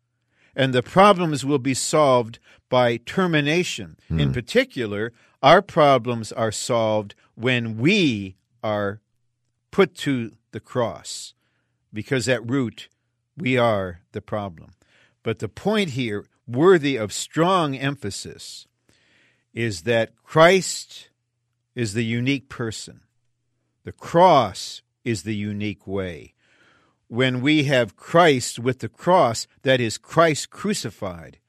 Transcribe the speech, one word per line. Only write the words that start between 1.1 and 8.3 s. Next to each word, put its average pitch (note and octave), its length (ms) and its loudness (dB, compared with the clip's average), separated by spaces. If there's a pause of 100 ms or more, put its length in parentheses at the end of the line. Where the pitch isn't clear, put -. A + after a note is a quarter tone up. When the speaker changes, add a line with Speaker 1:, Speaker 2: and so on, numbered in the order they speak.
Speaker 1:
will C#3+ 140 0
be C3 140 -2
solved B2+ 680 2 (300)
by B2 280 2
termination. D3+ 1000 -2 (100)
Speaker 2:
Hmm. D#2+ 120 -2
Speaker 1:
In C2+ 140 0
particular, A#2 800 -4 (300)
our E3 180 8
problems B2 680 2
are A2+ 200 -2
solved G#2+ 640 -2 (220)
when A#2 420 -2
we B2 580 0 (280)